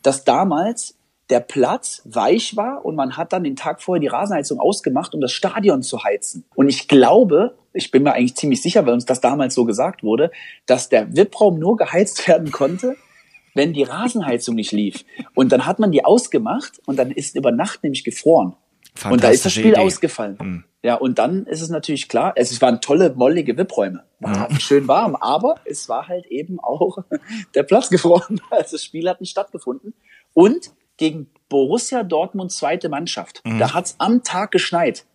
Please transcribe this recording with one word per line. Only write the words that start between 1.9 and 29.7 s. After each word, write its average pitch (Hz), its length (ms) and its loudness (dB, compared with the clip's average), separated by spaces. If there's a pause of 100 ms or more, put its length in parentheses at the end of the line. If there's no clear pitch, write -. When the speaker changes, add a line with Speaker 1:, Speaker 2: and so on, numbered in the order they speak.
Speaker 1:
weich 120 500 0
war 247 280 -6
und 156 120 -6
man 131 200 -4
hat 160 160 -6
dann 185 120 -2
den 139 120 -4
Tag 147 260 -8
vorher 180 180 -2
die 143 80 -2
Rasenheizung 170 500 -4
ausgemacht, 165 560 -2
um 156 60 -6
das 127 120 -2
Stadion 190 500 0
zu 123 200 -8
heizen. - 420 -6 (120)
Und 139 120 4
ich - 200 -4
glaube, 165 680 6 (160)
ich - 200 -8
bin 135 100 4
mir 143 120 2
eigentlich 123 200 0
ziemlich 139 260 -2
sicher, 175 240 2
weil 120 100 4
uns 123 120 -2
das 127 140 0
damals 131 340 0
so 123 100 2
gesagt 117 380 -2
wurde, 117 300 0 (340)
dass 123 220 0
der 113 280 2
wip-Raum 185 440 2
nur 190 160 2
geheizt - 520 -2
<laughs> - 0 -
werden 160 220 2
konnte, 185 460 -2 (580)
wenn 151 180 2
die 139 120 0
Rasenheizung 151 720 -4
nicht 107 160 -4
lief. 104 320 -4 (320)
Und - 160 4
dann 254 140 2
hat 185 120 -2
man 208 140 2
die 160 120 2
ausgemacht 175 840 0
und 139 120 -4
dann 131 140 0
ist - 240 -8
über 135 160 0
Nacht 147 320 -4
nämlich 139 180 -4
gefroren. 117 520 2 (540)
Und 120 140 4
da 233 60 6
ist - 160 6
das 185 80 0
Speaker 2:
Fantastische 110 80 -2
Speaker 1:
Spiel 220 140 6
Speaker 2:
Idee. - 80 6
Speaker 1:
ausgefallen. 135 580 -2
Speaker 2:
Hm. 90 240 -8 (180)
Speaker 1:
Ja, 117 140 2
und 123 240 0
dann 160 260 0
ist 156 140 -8
es 160 80 -8
natürlich 151 400 -6
klar, 147 260 0
es 120 260 0
waren 123 200 4
tolle, 143 340 4
mollige 135 420 2
wip-Räume. 101 460 -2 (160)
War 104 320 -4
Speaker 2:
Ja. 147 100 -2
Speaker 1:
schön 139 280 2
warm, 170 260 2
aber 175 400 0 (100)
es - 240 -12
war 127 200 -6
halt 180 180 -8
eben 165 320 -10
auch - 400 -2 (280)
<laughs> 214 280 -14
der - 80 2
Platz 214 260 2
gefroren. 170 520 2 (100)
Also 190 220 -2
das 156 120 -10
Spiel 165 240 -6
hat 180 120 -4
nicht 185 100 -12
stattgefunden. 202 640 -10 (400)